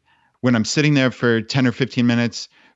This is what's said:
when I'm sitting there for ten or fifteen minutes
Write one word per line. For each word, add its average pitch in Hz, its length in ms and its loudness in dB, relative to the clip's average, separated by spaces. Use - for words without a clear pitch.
when 123 160 2
I'm 107 100 0
sitting 151 280 0
there 131 180 2
for 117 300 0
ten 131 260 0
or 117 60 0
fifteen 120 340 -2
minutes 117 400 -2